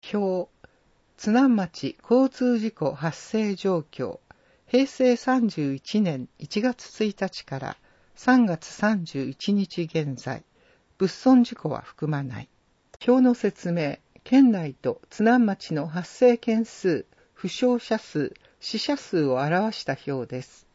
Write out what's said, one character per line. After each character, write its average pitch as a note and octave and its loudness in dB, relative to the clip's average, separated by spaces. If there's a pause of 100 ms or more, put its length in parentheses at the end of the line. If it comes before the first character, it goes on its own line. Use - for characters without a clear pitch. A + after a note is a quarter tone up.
(140)
表、 F#3 -2 (680)
津 - -2
南 B3 4
町 F3+ -6
交 B3+ 4
通 B3 -2
事 G#3+ -4
故 C#3 -4
発 D3 -6
生 G#3+ -4
状 F#3 -2
況。 - -10 (500)
平 C4 4
成 B3+ 2
三 B3+ 0
十 C#3+ -2
一 G#3 -2
年 D3 -2 (100)
一 - -8
月 A#3+ -4
一 G3+ -4
日 - -8
か C3+ -10
ら - -12 (380)
三 B3+ 4
月 F3 -4
三 G#3 -2
十 C#3 -8
一 C3+ -4
日 F#3+ -2
現 D3 -4
在、 B2 -10 (540)
物 F#3+ 0
損 B3+ 4
事 - -12
故 - -8
は - -6
含 - -8
ま C#3+ -4
な B2 -10
い。 - -18 (580)
表 B3+ 6
の B3+ 6
説 - -4
明、 D#3+ -4 (260)
県 C4 6
内 D#3+ -4
と - -6
津 - -4
南 A#3 4
町 G3 -4
の D3+ -4
発 E3 -8
生 B3 4
件 A3+ 0
数、 E3 -2 (280)
負 - -8
傷 B3 0
者 - -4
数、 - -6 (260)
死 - -8
者 C#4+ -4
数 F3 -2
を C3+ 0
表 E3+ 0
し - -12
た C3+ -4 (100)
表 C3 -6
で B2+ -10
す。 - -20